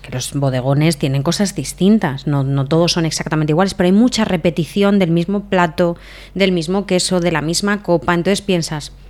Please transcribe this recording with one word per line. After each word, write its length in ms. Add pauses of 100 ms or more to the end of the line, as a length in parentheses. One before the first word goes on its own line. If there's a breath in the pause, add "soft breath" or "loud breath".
que 80
los 240
bodegones 640
tienen 260
cosas 320
distintas, 720
no, 160
no 220
todos 260
son 160
exactamente 460
iguales, 220
pero 120
hay 60
mucha 320
repetición 720
del 140
mismo 320
plato, 520 (380 loud breath)
del 160
mismo 360
queso, 340
de 100
la 100
misma 440
copa. 300
Entonces 280
piensas, 480 (200 soft breath)